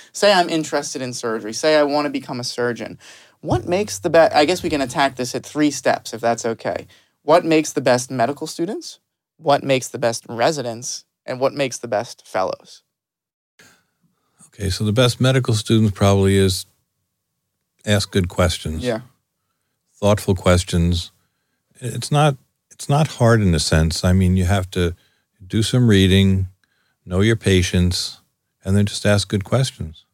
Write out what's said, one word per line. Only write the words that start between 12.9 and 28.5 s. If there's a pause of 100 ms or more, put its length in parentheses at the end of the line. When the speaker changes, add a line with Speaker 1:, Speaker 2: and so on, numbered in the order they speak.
Speaker 2:
Okay,
so
the
best
medical
students
probably
is (1200)
ask
good
questions.
Speaker 1:
Yeah. (920)
Speaker 2:
Thoughtful
questions. (640)
It's
not, (360)
it's
not
hard
in
a
sense.
I
mean,
you
have
to (500)
do
some
reading, (580)
know
your
patients, (460)